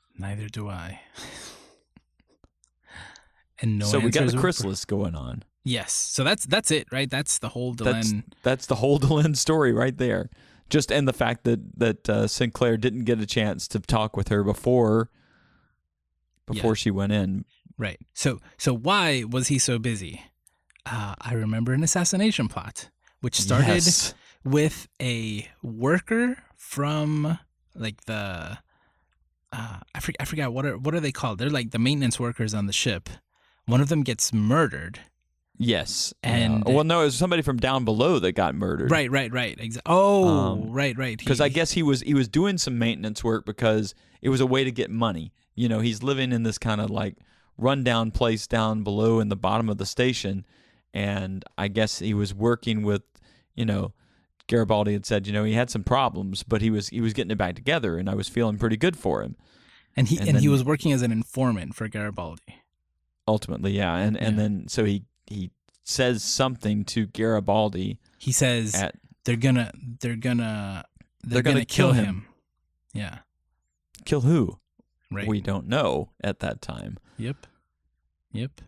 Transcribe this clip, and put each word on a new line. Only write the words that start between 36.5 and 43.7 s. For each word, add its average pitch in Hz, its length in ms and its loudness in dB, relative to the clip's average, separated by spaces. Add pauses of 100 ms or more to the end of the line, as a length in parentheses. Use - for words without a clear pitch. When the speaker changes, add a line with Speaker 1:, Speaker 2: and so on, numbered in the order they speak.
Speaker 2:
Yeah. 123 80 4
Well, 151 120 6
no, 170 160 4
it 156 40 6
was 135 120 2
somebody 175 240 2
from 135 160 -2
down 131 260 0
below 120 360 4
that 90 120 2
got 82 240 0
murdered. 85 340 -2
Speaker 1:
Right, 143 220 2
right, 131 200 0
right. 123 260 -4
Exa-, 113 280 -8
oh, 190 420 6 (260)
Speaker 2:
Um, 98 180 -6
Speaker 1:
right, 131 260 -2
right. 123 260 -4
Speaker 2:
'cause 131 180 2
I 147 80 6
Speaker 1:
He 127 40 -2
Speaker 2:
guess 160 180 2
he 170 120 0
was, 139 180 4
he 147 120 0
was 135 160 4
doing 185 280 2
some 123 220 -2
maintenance 110 440 -2
work 113 220 0
because 107 480 0 (280)